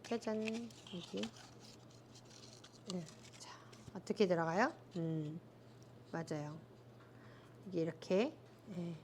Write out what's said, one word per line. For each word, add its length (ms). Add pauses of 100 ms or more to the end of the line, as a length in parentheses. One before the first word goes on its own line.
짜잔, 380
여기. 800 (1700)
네. 140 (320)
자, 140 (440)
어떻게 300
들어가요? 480 (220)
음, 440 (720)
맞아요. 460 (1080)
이게 140
이렇게, 540 (400)
예. 280